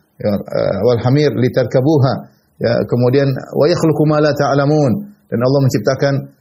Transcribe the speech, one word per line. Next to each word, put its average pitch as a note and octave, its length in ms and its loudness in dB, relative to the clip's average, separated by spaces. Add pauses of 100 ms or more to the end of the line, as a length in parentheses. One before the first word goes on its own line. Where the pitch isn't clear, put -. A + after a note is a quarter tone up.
(200)
ya, G#2 160 -2
eh, - 480 -4
"wal A#2+ 160 2
hamir C#3 320 2
litarkabuha." C3 840 0 (460)
Ya, A#2 240 0
kemudian, B2+ 480 0 (240)
"wa C3+ 80 2
yakhluqu D#3+ 400 2
ma D3+ 160 2
la D3+ 160 0
ta'lamun." C#3+ 560 0 (380)
Dan A#2 100 -4
Allah C3+ 240 2
menciptakan C3+ 500 0 (260)